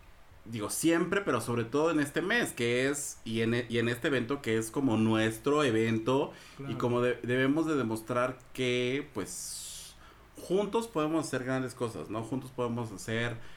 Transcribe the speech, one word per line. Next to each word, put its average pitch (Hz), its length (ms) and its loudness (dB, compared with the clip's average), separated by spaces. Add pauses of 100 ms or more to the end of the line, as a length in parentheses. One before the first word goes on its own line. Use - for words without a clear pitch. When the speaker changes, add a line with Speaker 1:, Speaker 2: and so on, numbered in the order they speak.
(460)
Speaker 1:
digo, 104 240 -4
siempre, 175 520 2
pero 135 180 0
sobre 117 240 0
todo 147 260 2
en 156 100 2
este 143 220 0
mes, 220 300 0
que 123 380 2
es, - 360 -4
y 113 160 0
en 113 140 2
e-, 120 140 0
y 113 100 0
en 117 100 2
este 120 200 0
evento 135 320 0
que 113 160 2
es 113 140 -2
como 131 260 2
nuestro 110 680 4
evento, 117 680 2 (200)
y 139 100 -14
Speaker 2:
Claro. 117 160 -6
Speaker 1:
como 120 220 2
de-, 123 220 2
debemos 131 420 4
de 156 100 2
demostrar 123 600 0 (160)
que, 127 640 0
pues, - 800 -10 (420)
juntos 208 500 0
podemos 156 380 0
hacer 127 200 -4
grandes 131 280 -2
cosas, 107 380 -6
¿no? 110 100 -4
Juntos 127 300 -6
podemos 117 400 -4
hacer, 113 460 -4 (200)